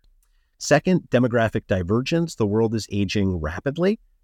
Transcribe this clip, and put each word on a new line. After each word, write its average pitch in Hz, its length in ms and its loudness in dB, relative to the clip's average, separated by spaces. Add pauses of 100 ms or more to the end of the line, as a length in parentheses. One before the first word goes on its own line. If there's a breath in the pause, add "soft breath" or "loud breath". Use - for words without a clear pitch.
(580)
Second, 170 520 2
demographic 117 580 2
divergence. 120 680 0
The 110 120 0
world 110 280 0
is 107 160 -4
aging 98 460 0
rapidly. 139 640 -2 (220)